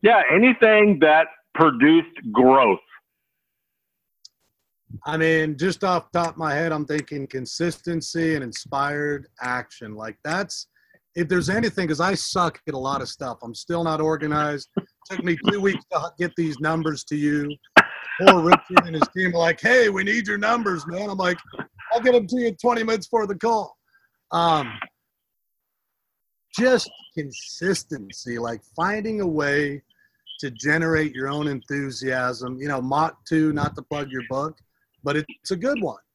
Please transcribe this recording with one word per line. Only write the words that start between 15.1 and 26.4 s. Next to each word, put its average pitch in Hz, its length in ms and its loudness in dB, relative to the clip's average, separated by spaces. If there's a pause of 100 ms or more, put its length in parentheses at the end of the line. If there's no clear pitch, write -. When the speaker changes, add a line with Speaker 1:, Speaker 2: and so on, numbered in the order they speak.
Speaker 2:
Took 185 140 -8
me 170 120 0 (140)
two 202 100 0
weeks 190 220 0 (100)
to 170 260 -4
get 175 180 -6
these 156 240 -4
numbers 156 440 -2
to 151 120 -6
you. 147 400 -2 (640)
Poor 190 220 8
Richard 175 440 4
and 165 80 -10
his 156 220 0
team 185 180 0
are 170 40 0
like, 165 220 2
"Hey, 233 280 4
we 190 160 -2
need 208 240 -2
your 208 100 -4
numbers, 208 480 -2
man." 185 240 -6
I'm 196 80 -8
like, 180 200 0 (540)
"I'll 240 80 2
get 247 120 4
them 240 160 4
to 247 80 -2
you 240 180 0
twenty 233 300 0
minutes 220 220 -2
before 220 200 0
the 202 100 -4
call." 214 420 -2 (520)
Um, 156 480 0 (1800)